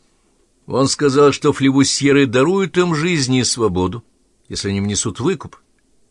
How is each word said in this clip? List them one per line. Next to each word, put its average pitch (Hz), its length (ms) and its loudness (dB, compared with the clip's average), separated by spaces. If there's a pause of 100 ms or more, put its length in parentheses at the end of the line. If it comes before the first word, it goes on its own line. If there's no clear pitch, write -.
(680)
Он 135 200 0
сказал, 143 440 2
что 143 220 0
флебусьеры 139 720 2
даруют 156 500 0
им 180 160 0
жизнь 147 420 0
и 127 80 2
свободу, 98 600 -2 (440)
если 98 220 -8
они 98 100 -2
внесут 101 400 -4
выкуп. 135 380 -6 (540)